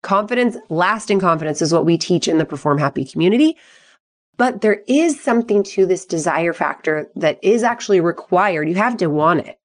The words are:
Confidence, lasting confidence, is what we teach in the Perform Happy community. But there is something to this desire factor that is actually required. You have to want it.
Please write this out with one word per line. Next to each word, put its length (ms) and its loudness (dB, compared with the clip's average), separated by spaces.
Confidence, 560 -2
lasting 500 0
confidence, 420 0
is 120 0
what 120 2
we 120 2
teach 300 -2
in 100 2
the 80 0
Perform 320 -2
Happy 280 -2
community. 520 2
But 240 -2
there 260 0
is 320 2
something 440 0
to 220 0
this 200 -2
desire 480 -2
factor 640 -4
that 280 -2
is 180 2
actually 380 0
required. 720 0
You 60 -2
have 220 0
to 100 -2
want 340 2
it. 240 -14